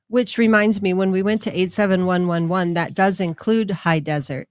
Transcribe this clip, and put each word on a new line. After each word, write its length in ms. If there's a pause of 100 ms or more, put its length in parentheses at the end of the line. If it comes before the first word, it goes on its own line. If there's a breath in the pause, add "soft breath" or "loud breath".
Which 300
reminds 440
me, 120
when 180
we 100
went 200
to 180
eight 140
seven 320
one 220
one 200
one, 280
that 180
does 260
include 520
high 280
desert. 520